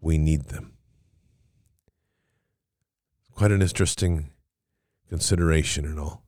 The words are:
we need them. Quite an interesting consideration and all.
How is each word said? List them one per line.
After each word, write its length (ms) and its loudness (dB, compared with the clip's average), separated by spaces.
we 160 0
need 280 0
them. 280 -14
Quite 180 2
an 100 4
interesting 720 0
consideration 760 0
and 140 -8
all. 280 -12